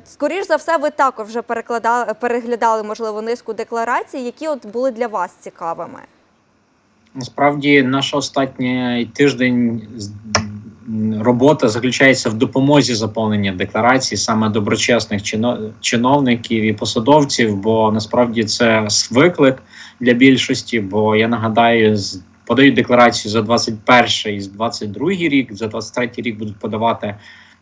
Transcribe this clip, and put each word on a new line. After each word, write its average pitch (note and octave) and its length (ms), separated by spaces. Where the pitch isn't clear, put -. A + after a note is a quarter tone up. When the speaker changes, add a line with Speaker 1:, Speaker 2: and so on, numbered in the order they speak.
Speaker 1:
скоріш E4 420
за D#4+ 80
все, E4 220
ви D4 120
також C4 380
вже A3+ 140
перекладали, A3+ 720
переглядали, A#3 680
можливо, G#3+ 380
низку A3+ 320
декларацій, A#3 640
які B3 300
от C#4+ 180
були A#3+ 260
для A#3 160
вас G3 320
цікавими. E3 600
Speaker 2:
Насправді, C#3+ 680
наша C3+ 340
остатній B2+ 960
тиждень B2 720
з-, G#2 140
м, A2 360
робота B2 460
заключається B2 600
в A2 40
допомозі B2+ 640
заповнення G#2 560
декларацій A2 680
саме A2 320
доброчесних G#2+ 720
чино-, A2 560
чиновників A#2+ 840
і G#2+ 100
посадовців, A#2+ 840
бо A2 360
насправді A2+ 520
це A2 420
с-, G#2+ 300
виклик C#3+ 480
для A#2+ 140
більшості, B2 640
бо, G#2+ 360
я A2+ 120
нагадаю, A2+ 720
з-, G2 240
подають B2+ 300
декларацію A#2+ 560
за A2+ 100
двадцять A2 440
перший A2+ 500
і G2+ 60
з G2 60
двадцять G#2+ 440
другий E3+ 380
рік, C3 240
за G#2+ 140
двадцять A2 280
третій A#2+ 260
рік A2 160
будуть G#2+ 220
подавати A2 560